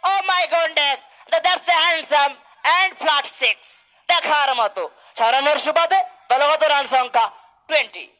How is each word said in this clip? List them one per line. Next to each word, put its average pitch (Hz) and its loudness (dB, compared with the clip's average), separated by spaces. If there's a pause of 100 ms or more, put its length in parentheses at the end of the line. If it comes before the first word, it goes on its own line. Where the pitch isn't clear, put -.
(100)
Oh 392 0 (120)
my 359 0 (120)
goodness। 320 0 (320)
The, 330 0
that's 359 -2
a - 2
handsome 294 0 (420)
and 370 0 (100)
flat 294 0 (140)
six। 233 0 (540)
দেখার 302 0 (100)
মতো। 202 -2 (360)
ছড়ানোর 269 2
সুবাদে 339 2 (300)
দলগত 294 2 (100)
run 277 0
সংখ্যা 247 2 (440)
টোয়েন্টি। 247 -4 (160)